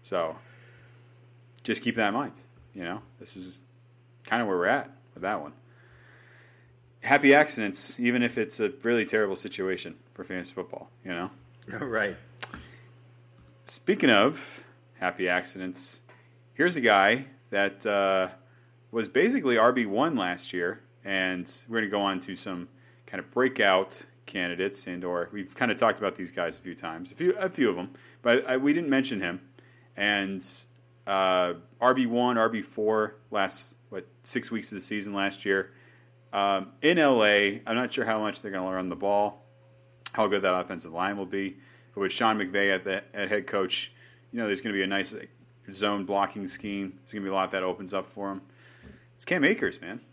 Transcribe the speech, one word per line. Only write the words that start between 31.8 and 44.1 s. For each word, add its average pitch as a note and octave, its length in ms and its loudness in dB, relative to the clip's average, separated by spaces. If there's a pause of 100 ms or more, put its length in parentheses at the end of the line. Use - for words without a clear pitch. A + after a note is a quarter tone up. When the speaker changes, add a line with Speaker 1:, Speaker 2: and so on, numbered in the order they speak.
Speaker 1:
R B2+ 120 6
B C3 120 2
one, A#2+ 320 2
R A2+ 120 4
B A2+ 120 -4
four G#2+ 540 0 (160)
last, G2 440 -4 (140)
what, F#2+ 160 -10 (180)
six - 260 -6
weeks A2+ 220 -8
of G#2+ 40 -10
the F#2 60 -8
season G#2 320 -6
last G2 320 -4
year. G2 260 2 (600)
Um, G2 400 2 (100)
in E3+ 160 6
L C3+ 280 6
A, G2+ 400 4
I'm A2+ 100 -2
not B2 160 -2
sure A#2 140 -2
how A2 140 0
much G#2+ 220 -4
they're G2+ 100 -10
gonna F#2 220 -4
run F#2 160 -4
the E2+ 60 -6
ball, G2+ 500 0 (680)
how A2 140 2
good G2 160 0
that F#2 100 4
offensive E2+ 400 -4
line F#2+ 240 -2
will G2 80 -6
be. G2 320 -6 (360)
But G2+ 80 -6
with F#2+ 120 0
Sean A2 240 2
McVay G2 360 0
at F#2+ 120 -2
the, G2 180 -2 (100)
at G2 160 -6
head G2+ 180 -2
coach, - 440 -2 (400)